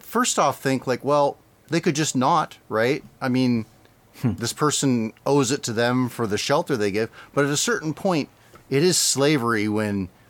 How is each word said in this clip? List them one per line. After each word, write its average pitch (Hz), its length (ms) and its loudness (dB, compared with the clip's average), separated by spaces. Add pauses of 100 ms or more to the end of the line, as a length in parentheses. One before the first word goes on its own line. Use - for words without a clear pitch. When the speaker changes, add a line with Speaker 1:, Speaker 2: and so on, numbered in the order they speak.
Speaker 1:
first - 400 -2
off 143 200 2
think, 135 280 -2
like, 120 160 -2
well, 143 320 2 (320)
they 160 100 -2
could 165 160 0
just 143 220 -2
not, 151 420 0 (100)
right? 120 360 0 (160)
I 135 80 -4
mean, 123 360 0 (580)
Speaker 2:
Hmm. 120 120 0
Speaker 1:
this 113 180 -6
person 127 600 0 (120)
owes 139 280 2
it 143 120 -4
to 123 80 -6
them 120 360 0
for 117 180 -4
the 101 120 -2
shelter 147 380 0
they 104 140 0
give, 107 200 -2 (220)
but 143 120 2
at 139 80 0
a 147 40 -2
certain 160 380 -2
point, 175 340 -2 (400)
it 139 140 2
is 180 160 4
slavery 117 680 2
when 104 400 -2 (220)